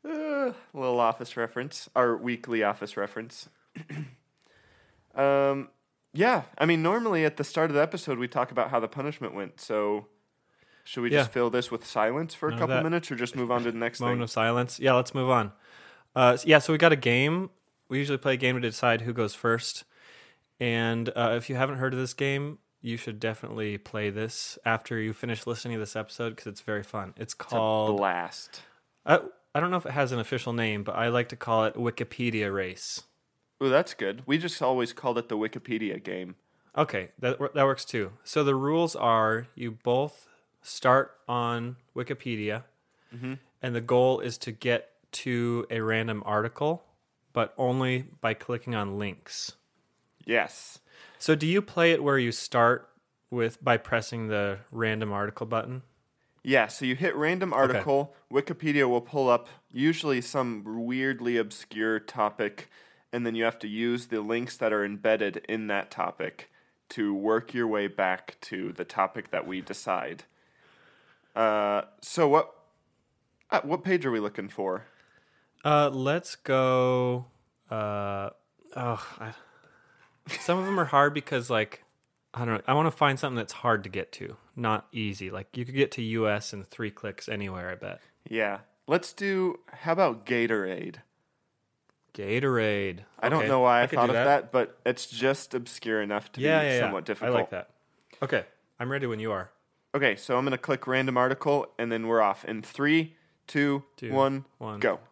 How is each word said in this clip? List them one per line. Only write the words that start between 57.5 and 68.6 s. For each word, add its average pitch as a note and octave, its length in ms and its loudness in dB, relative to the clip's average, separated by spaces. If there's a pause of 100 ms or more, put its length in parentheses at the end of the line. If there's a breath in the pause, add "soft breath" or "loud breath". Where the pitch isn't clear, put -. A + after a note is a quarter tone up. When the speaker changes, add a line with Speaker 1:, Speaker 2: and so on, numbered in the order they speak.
Speaker 2:
Okay. A#2 80 2
Speaker 1:
article, C#3 540 2 (180 soft breath)
Wikipedia C#3 560 0
will A#2+ 140 2
pull C3+ 260 0
up A#2+ 200 4 (220)
usually D3 520 0
some A#2+ 420 -4 (220)
weirdly B2 500 -2
obscure A2 640 -2
topic, G#2 720 -2 (420 soft breath)
and A#2+ 140 -2
then A2+ 80 -2
you A2+ 100 -2
have A2+ 140 0
to - 100 -12
use A#2+ 380 -2
the A2+ 140 -2
links A#2 360 -4
that A2 160 0
are G#2 120 2
embedded G#2 540 0 (100)
in A2 180 -4
that G2+ 240 -4
topic - 600 -6 (400 soft breath)
to G#2 220 0
work A2 400 0
your A#2+ 140 0
way G#2 220 0
back F#2 520 -2
to F#2 320 -8